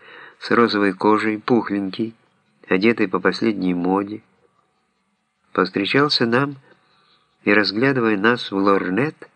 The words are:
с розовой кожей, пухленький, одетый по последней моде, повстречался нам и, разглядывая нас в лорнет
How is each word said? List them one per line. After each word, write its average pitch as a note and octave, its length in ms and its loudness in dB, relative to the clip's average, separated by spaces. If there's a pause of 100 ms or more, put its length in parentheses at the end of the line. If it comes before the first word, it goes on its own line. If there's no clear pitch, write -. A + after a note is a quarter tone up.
(400)
с - 100 -12
розовой G#2 440 2
кожей, G#2+ 440 0
пухленький, G#2 760 -2 (520)
одетый G#2+ 400 2
по F#2 120 -4
последней F#2 560 0
моде, G2 480 -2 (1300)
повстречался A2 720 0
нам C3+ 300 -2 (880)
и, G#2 100 2
разглядывая A2 640 0
нас A2+ 340 0
в G2+ 40 -2
лорнет G2 800 0